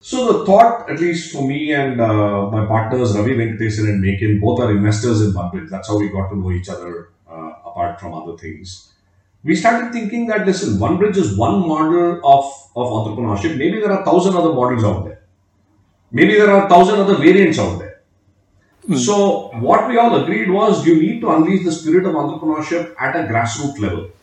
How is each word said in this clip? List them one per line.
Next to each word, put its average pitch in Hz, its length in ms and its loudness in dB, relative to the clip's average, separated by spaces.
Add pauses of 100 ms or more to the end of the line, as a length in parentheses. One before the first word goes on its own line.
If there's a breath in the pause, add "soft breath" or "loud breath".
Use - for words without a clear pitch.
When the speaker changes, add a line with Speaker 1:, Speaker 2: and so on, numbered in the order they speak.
Speaker 1:
So 240 380 0
the - 60 -6
thought, - 440 4
at 156 100 -6
least 170 320 -2
for 139 160 -4
me 151 240 -4
and, 135 300 -2
uh, 104 500 0
my 110 140 -2
partners, 113 500 0
Ravi 110 200 0
Venkatesan 110 520 -2
and 98 160 0
Mekin, 101 380 0
both 120 180 0
are 113 120 0
investors 107 500 0
in 98 100 0
OneBridge. 87 380 -6
That's 92 180 -12
how 104 100 -2
we 101 120 -2
got 95 200 -4
to 104 60 -8
know 92 160 -4
each 90 160 -6
other, 87 440 -14 (180)
uh, 80 240 -16 (120)
apart 92 360 -8
from 82 120 -14
other 85 220 -14
things. - 560 -18 (520)
We 160 120 0
started 233 380 0
thinking 233 340 -4
that, 208 180 -2
listen, 151 320 0
OneBridge 185 380 0
is 123 220 0
one 180 280 0
model 170 580 0
of, 139 220 4 (300)
of 123 160 -4
entrepreneurship. 107 680 -4
Maybe 185 220 -2
there 202 140 -2
are 190 100 -2
thousand 185 320 2
other 165 160 0
models 123 320 0
out 95 220 -2
there. - 140 -14 (960)
Maybe 190 220 4
there 208 160 6
are 196 160 4
thousand 190 320 6
other 190 160 4
variants 165 420 6
out 90 220 -2
there. - 220 -16 (840)
Speaker 2:
Hmm. 156 120 0
Speaker 1:
So 196 520 0 (100)
what 139 280 2
we 240 100 0
all 233 240 4
agreed 190 300 -2
was 196 340 2
you 160 140 6
need - 220 0
to 147 80 -2
unleash 175 340 2
the 170 80 0
spirit 170 340 0
of 165 100 -2
entrepreneurship 156 840 -4
at 139 160 -4
a 165 160 -4
grassroots 113 480 -4
level. 95 300 -6 (140)